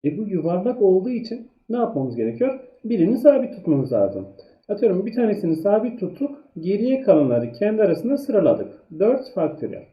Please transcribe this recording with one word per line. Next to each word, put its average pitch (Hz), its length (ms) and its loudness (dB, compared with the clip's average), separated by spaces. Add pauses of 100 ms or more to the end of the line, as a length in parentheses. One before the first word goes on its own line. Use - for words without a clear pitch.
E, 156 140 -2
bu 214 100 -6
yuvarlak 185 540 -2
olduğu 190 280 4
için 233 400 -8 (180)
ne 226 80 -4
yapmamız 135 400 -4
gerekiyor? 123 440 -2 (240)
Birini 220 340 2
sabit 262 360 4
tutmamız 139 380 -2
lazım. 98 440 -2 (320)
Atıyorum, 202 380 0
bir 226 80 -8
tanesini 208 420 0
sabit 214 440 0
tuttuk. - 440 -8 (160)
Geriye 226 420 -2
kalanları 123 500 2
kendi 214 300 0
arasında 202 340 2
sıraladık. - 580 0 (240)
Dört 240 360 0
faktöriyel. - 580 -6